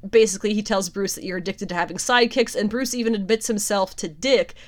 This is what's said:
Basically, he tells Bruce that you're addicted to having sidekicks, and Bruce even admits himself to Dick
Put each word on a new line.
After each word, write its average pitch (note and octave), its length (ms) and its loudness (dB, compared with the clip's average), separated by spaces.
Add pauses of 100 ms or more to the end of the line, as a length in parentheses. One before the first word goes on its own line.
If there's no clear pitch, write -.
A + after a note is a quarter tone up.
Basically, G#3+ 460 4
he G#3+ 80 0
tells G3 280 -2
Bruce G3 260 -4
that - 80 -14
you're F#3 160 -6
addicted F#3 300 -8
to F3 60 -6
having F3 220 -2
sidekicks, B3 580 2
and A#3 140 0
Bruce B3+ 240 -2
even A3+ 220 0
admits G#3 320 -2
himself G3+ 480 -2
to - 120 -8
Dick F3 460 0 (140)